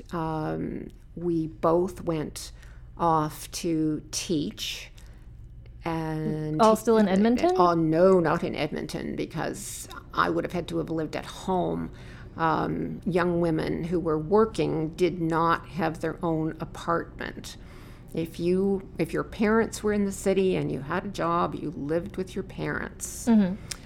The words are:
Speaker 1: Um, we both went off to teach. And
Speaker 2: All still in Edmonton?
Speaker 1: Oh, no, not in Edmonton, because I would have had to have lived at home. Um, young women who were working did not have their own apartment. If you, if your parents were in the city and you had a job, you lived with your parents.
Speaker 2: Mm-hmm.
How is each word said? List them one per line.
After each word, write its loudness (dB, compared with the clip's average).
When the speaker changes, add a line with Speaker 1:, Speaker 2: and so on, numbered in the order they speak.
Speaker 1:
Um, -4
we 0
both 2
went -4
off 2
to 0
teach. -4
And -2
Speaker 2:
All 10
still 4
in 6
Edmonton? 4
Speaker 1:
Oh, 8
no, 8
not 2
in -2
Edmonton, -4
because -6
I 2
would 0
have -6
had -4
to -4
have -2
lived -4
at -6
home. -2
Um, 0
young 2
women 0
who -2
were 0
working 2
did 0
not 2
have -2
their -4
own 0
apartment. -6
If -4
you, 2
if -2
your 0
parents 2
were 2
in 2
the -2
city 2
and 0
you -4
had -4
a -6
job, 0
you -6
lived -4
with -6
your -4
parents. -6
Speaker 2:
Mm-hmm. 6